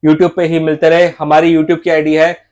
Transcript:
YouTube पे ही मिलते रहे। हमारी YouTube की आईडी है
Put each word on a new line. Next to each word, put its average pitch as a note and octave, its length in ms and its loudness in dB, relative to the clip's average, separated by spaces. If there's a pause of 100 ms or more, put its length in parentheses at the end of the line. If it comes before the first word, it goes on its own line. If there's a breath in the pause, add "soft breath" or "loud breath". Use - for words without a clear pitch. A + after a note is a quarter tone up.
YouTube D#3+ 300 2
पे F3 100 -2
ही E3 140 -2
मिलते D#3 300 0
रहे। E3+ 300 2
हमारी D#3+ 360 0
YouTube D#3+ 280 -2
की F3+ 60 -4
आईडी D#3 260 0
है E3 220 0 (140)